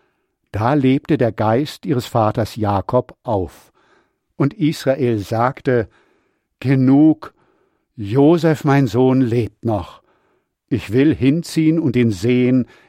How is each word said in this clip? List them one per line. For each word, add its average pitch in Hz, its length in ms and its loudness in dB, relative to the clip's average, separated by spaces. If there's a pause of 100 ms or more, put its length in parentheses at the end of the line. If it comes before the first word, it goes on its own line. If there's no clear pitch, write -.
(520)
da 113 240 -2
lebte 139 420 0
der 113 160 0
Geist 113 520 -4
ihres 131 200 -2
Vaters 107 500 -2
Jakob 101 680 -2
auf. 95 500 -8 (640)
Und 143 160 0
Israel 135 680 -2
sagte: 117 720 -2 (680)
"Genug, 139 720 2 (640)
Josef, 143 680 2
mein 139 240 2
Sohn, 131 340 2
lebt 117 440 -4
noch. 104 380 -6 (640)
Ich 101 260 -6
will 139 200 2
hinziehen 156 680 0
und 123 180 -2
ihn 117 140 2
sehen, 123 540 0 (240)